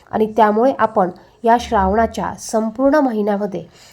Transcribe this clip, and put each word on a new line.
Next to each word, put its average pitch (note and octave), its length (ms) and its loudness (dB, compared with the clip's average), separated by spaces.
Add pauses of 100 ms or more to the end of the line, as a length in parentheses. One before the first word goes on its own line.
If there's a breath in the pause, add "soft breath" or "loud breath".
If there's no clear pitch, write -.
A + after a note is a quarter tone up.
(120)
आणि G#3+ 260 -2
त्यामुळे A3+ 420 4
आपण A3 300 0 (340 loud breath)
या A#3 160 4
श्रावणाच्या G#3+ 800 0
संपूर्ण A3+ 560 -2
महिन्यामध्ये, G#3 680 -2 (300 loud breath)